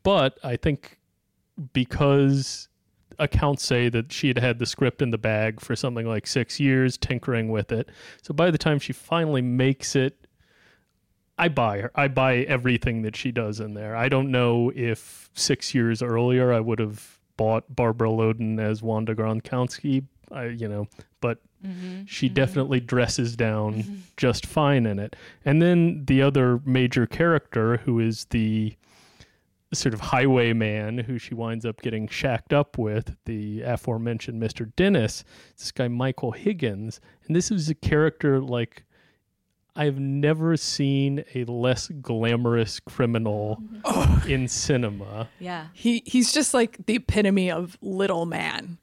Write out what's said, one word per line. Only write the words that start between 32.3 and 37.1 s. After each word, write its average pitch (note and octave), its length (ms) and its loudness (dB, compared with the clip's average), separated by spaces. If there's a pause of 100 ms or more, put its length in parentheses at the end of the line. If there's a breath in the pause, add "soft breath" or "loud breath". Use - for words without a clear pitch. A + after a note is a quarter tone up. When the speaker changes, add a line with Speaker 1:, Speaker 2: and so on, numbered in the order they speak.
Speaker 1:
up C#3+ 240 0
with, A2 380 -2 (100)
the G#2+ 380 -6
aforementioned A#2 760 -4
Mister A2+ 260 -4
Dennis, E3 600 0 (320 loud breath)
this - 160 -12
guy B2 160 -2
Michael B2 420 -2
Higgins. A#2 720 -4 (260 soft breath)